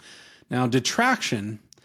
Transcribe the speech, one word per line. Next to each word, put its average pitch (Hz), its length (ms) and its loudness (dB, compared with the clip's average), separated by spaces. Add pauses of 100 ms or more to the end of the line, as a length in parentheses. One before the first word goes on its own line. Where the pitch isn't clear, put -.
(480)
Now, 127 180 0
detraction 123 920 0 (260)